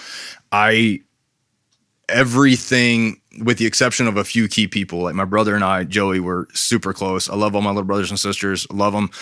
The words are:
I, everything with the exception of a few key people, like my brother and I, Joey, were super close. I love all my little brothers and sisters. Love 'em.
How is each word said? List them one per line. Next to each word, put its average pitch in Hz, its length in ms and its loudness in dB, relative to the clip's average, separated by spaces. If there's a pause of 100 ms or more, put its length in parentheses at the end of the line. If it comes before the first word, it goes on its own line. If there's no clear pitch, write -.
(540)
I, 110 480 2 (1040)
everything 120 1120 2 (220)
with 113 160 2
the 113 80 0
exception 120 420 2
of 104 100 0
a 104 60 0
few 113 240 0
key 107 200 0
people, 92 320 -6
like 87 160 -4
my 95 100 -2
brother 104 300 2
and 101 80 0
I, 92 220 0
Joey, 95 340 0
were 87 340 -4
super 98 400 -2
close. 95 360 -4
I 98 60 -6
love 104 200 0
all 101 80 0
my 101 80 0
little 101 120 -2
brothers 98 280 -2
and 98 80 -4
sisters. 98 520 -4
Love 101 220 0
'em. 104 160 -2 (120)